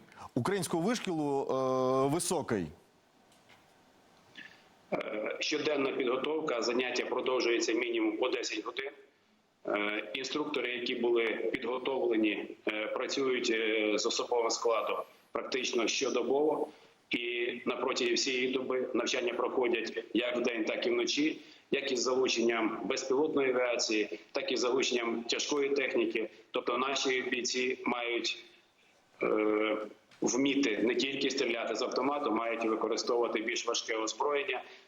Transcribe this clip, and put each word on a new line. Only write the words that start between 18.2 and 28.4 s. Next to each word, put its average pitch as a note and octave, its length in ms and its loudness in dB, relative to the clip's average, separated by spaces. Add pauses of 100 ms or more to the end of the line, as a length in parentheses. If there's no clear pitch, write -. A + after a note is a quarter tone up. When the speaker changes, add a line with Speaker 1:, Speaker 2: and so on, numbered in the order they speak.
Speaker 2:
доби B2+ 460 -2
навчання A#2+ 400 0
проходять A#2 720 0 (100)
як B2 220 2
вдень, A#2+ 280 0
так A#2 220 -2
і B2 40 2
вночі, A#2+ 500 0 (300)
як C#3 220 0
із A#2+ 100 0
залученням A#2 800 2
безпілотної C3+ 640 2
авіації, A#2 680 2 (140)
так C3+ 200 -2
і B2 40 0
з A2+ 40 0
залученням A#2+ 600 2
тяжкої C#3 480 0
техніки. A#2+ 600 0 (200)
Тобто B2+ 280 0
наші C3 440 0
бійці B2+ 640 -2
мають, A#2+ 600 -2 (760)